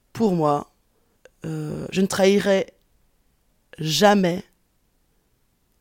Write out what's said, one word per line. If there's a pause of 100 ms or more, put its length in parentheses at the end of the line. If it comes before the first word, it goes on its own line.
(120)
pour
moi, (760)
euh,
je
ne
trahirai (1120)
jamais (1400)